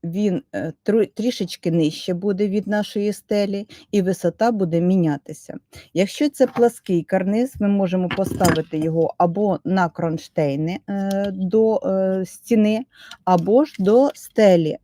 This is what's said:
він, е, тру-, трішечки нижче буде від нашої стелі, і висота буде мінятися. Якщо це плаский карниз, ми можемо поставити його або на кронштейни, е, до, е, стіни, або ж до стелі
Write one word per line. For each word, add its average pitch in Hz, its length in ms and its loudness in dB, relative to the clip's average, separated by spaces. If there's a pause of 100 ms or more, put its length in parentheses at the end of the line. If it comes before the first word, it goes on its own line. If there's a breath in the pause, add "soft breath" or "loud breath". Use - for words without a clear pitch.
він, 180 400 -2 (120)
е, 151 180 -6 (100)
тру-, 214 220 2
трішечки 208 680 -4
нижче 165 420 0
буде 196 340 -2
від 196 200 -2
нашої 208 460 -2
стелі, 202 540 -4 (240 loud breath)
і 208 100 4
висота 185 500 0
буде 175 300 0
мінятися. 170 760 0 (360 loud breath)
Якщо 202 360 0
це 262 180 2
плаский 226 560 0
карниз, 202 560 -2
ми 202 80 0
можемо 185 420 0
поставити 165 680 -2
його 160 400 0
або 180 480 0
на 180 240 0
кронштейни, 160 920 -4 (100)
е, 196 420 -4
до, 214 440 0
е, 190 500 -2
стіни, 220 600 0 (400 loud breath)
або 185 400 4
ж - 140 -18
до 226 340 4
стелі 180 720 2